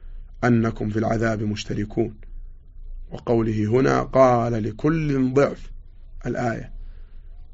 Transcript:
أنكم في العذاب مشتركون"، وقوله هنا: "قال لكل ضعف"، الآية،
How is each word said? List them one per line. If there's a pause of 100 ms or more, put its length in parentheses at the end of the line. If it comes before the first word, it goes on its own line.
(440)
أنكم
في
العذاب
مشتركون"، (960)
وقوله
هنا:
"قال
لكل
ضعف"، (540)
الآية، (840)